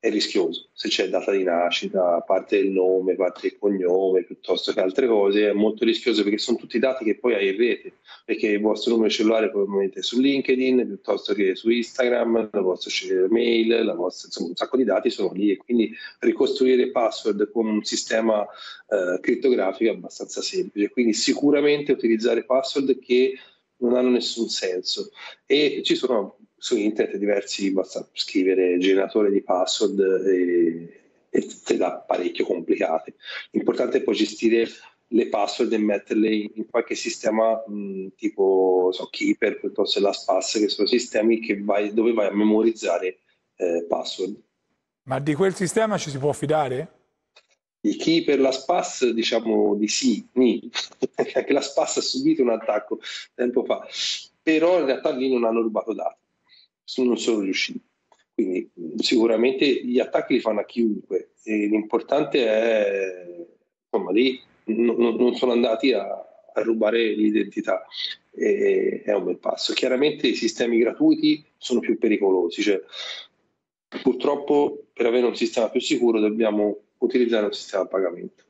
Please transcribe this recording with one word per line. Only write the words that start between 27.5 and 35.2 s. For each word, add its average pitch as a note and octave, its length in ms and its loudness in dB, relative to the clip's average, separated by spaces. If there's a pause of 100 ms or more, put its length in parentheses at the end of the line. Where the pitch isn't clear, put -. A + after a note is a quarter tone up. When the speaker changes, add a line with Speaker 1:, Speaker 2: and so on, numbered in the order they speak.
Speaker 1:
basta - 420 -4
scrivere F#2 640 2
generatore G2 520 2
di G2 120 2
password G2 580 0
e, F2+ 1000 2 (280)
e - 180 0 (160)
te - 140 0
dà F2+ 200 -2
parecchio F2+ 480 -2
complicate. F2 720 -2 (360)
L'importante A#2+ 460 0
è B2 40 2
poi G#2 140 0
gestire A2+ 520 2 (400)
le - 200 0